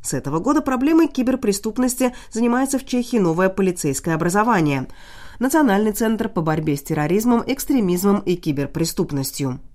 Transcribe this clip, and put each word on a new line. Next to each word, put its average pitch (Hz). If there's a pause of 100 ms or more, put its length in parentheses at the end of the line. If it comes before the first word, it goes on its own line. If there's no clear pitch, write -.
С -
этого 139
года 285
проблемой 294
киберпреступности 247 (180)
занимается 247
в -
Чехии 247
новое 185
полицейское 175
образование. 170 (520)
Национальный 226
центр 220
по 185
борьбе 156
с 147
терроризмом, 190
экстремизмом 196
и 180
киберпреступностью. 143 (140)